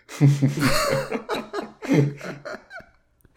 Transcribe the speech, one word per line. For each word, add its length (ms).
<laughs> 2000